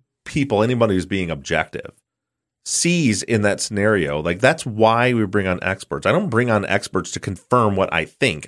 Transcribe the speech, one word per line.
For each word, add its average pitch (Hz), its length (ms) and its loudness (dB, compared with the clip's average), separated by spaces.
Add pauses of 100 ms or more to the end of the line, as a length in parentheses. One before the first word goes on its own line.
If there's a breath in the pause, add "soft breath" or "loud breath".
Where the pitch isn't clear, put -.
(240)
people, 104 380 0
anybody 117 320 2
who's 90 120 0
being 92 240 -4
objective, 78 600 -4 (760)
sees 156 600 0
in 110 180 0
that 101 180 0
scenario, 98 600 0
like, 87 180 -2
that's 151 240 2
why 113 480 2
we 113 140 2
bring 95 220 0
on 90 140 0
experts. 80 440 -4
I 104 60 4
don't 180 180 0
bring 120 200 0
on 104 160 2
experts 95 440 -2
to - 100 -8
confirm 104 560 0
what 95 160 0
I 82 120 0
think. 82 440 -4